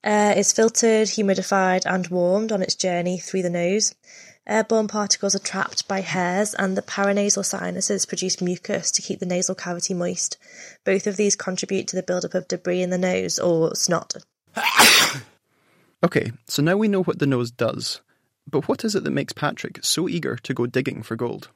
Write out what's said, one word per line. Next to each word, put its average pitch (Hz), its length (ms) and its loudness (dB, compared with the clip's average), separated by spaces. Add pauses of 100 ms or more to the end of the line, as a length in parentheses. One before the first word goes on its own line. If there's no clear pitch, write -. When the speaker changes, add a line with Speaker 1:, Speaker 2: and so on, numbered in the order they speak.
Speaker 1:
Air 208 340 4
is 196 160 4
filtered, 220 540 4
humidified 190 800 2
and 180 220 -2
warmed 180 420 2
on 202 100 0
its - 140 -2
journey 180 440 -2
through 185 240 -4
the 175 80 0
nose. 180 440 0 (520)
Airborne 214 420 2
particles 202 460 0
are 196 40 -2
trapped - 500 -4
by 196 140 -2
hairs, 180 500 0
and 190 240 0
the 202 60 -2
paranasal 202 600 0
sinuses 185 640 -2
produce 185 380 -4
mucus 180 480 -2
to - 100 0
keep - 180 -6
the 190 60 -6
nasal 180 300 0
cavity 180 400 -4
moist. 175 420 -4 (480)
Both 196 220 2
of 196 100 -2
these 202 180 4
contribute - 540 -4
to - 80 -6
the 180 60 -2
buildup 180 320 -4
of 180 120 -2
debris 180 360 -2
in 180 80 -2
the 180 80 0
nose, 185 400 0
or 165 360 2
snot. - 420 -2 (380)
Speaker 2:
<coughs> - 680 4 (840)
Okay, - 280 0 (140)
so - 140 -4
now 170 160 4
we 220 120 2
know 190 140 2
what 170 180 -2
the 147 60 2
nose 123 240 0
does. - 520 -4 (440)
But - 220 -2
what 262 160 -2
is 214 100 -2
it - 100 0
that - 60 -2
makes - 220 -2
Patrick - 500 -6
so - 240 0
eager 147 300 -4
to - 160 -8
go 123 140 0
digging 127 360 -2
for 113 140 -6
gold? 117 400 -6